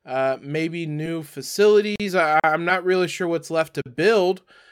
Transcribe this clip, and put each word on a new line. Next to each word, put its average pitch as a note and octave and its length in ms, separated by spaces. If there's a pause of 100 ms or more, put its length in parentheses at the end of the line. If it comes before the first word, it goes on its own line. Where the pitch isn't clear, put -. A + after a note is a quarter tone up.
uh, C3 360
maybe D#3+ 460
new D#3+ 360
facilities. G#3 960
I, D#3 260
I'm D#3+ 220
not F3+ 200
really F#3 220
sure F3 220
what's E3 220
left D#3+ 240
to C#3 80 (120)
build, F#3 480 (300)